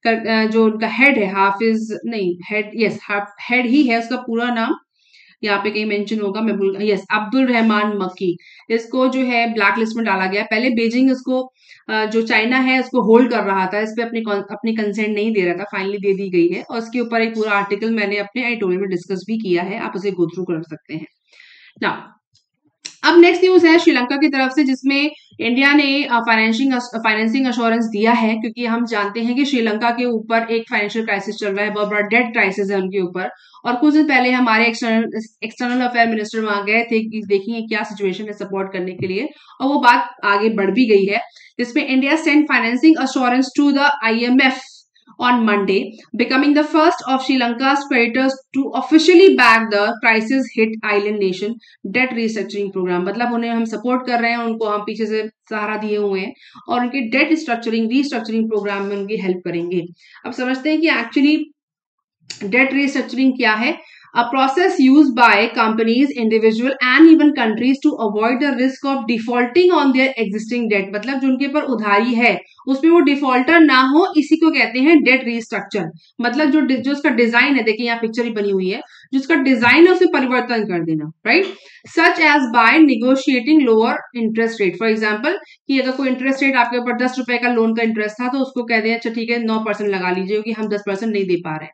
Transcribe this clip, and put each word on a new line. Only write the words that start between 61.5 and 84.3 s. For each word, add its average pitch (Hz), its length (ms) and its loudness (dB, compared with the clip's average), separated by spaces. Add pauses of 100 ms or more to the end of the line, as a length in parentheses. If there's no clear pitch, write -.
debt 269 240 0
restructuring 269 560 -2
क्या 226 220 0
है। 247 500 -6 (160)
A 240 40 2
process 269 480 0
used 269 500 6
by 220 160 6 (220)
companies, 226 500 2 (140)
individual 226 500 2 (120)
and 262 200 6
even 311 260 8
countries 240 560 0
to 294 60 2 (140)
avoid 214 340 0
the 285 100 0
risk 262 400 -2
of 269 80 -2
defaulting 240 720 2
on 294 140 4
their 262 220 2 (160)
existing 220 500 -2
debt। 196 200 -2
मतलब 247 260 -6
जो 269 80 0
उनके 262 180 0
ऊपर 294 160 -2
उधारी 226 520 0
है 226 240 2 (280)
उसमें 269 260 2
वो 339 80 6
defaulter 277 600 2
ना 269 200 6
हो, 294 360 2
इसी 311 200 2
को 320 140 4
कहते 240 300 0
हैं 302 220 6
डेट 247 220 2
restructure। 214 680 -6 (300)
मतलब 262 300 0
जो 302 100 4
डि-, 254 200 0
जो 269 120 -4
उसका 285 180 -2
design 240 460 2
है, 233 60 0
देखिए 226 240 -2
यहाँ 233 120 -4
picture 226 260 -4
ही 233 60 -4
बनी 202 200 -4
हुई 185 180 -2
है, 214 120 -6 (320)
जो 262 60 0
उसका 269 160 -2
डिजाइन 262 520 4
है 359 60 8
उसे 359 140 4
परिवर्तन 247 580 0
कर 175 200 -4
देना, 156 260 -4 (160)
right? 320 180 2 (540)
Such 349 200 2
as 294 220 2 (160)
by 233 180 6
negotiating 269 960 4
lower 233 260 2 (260)
interest 226 400 -2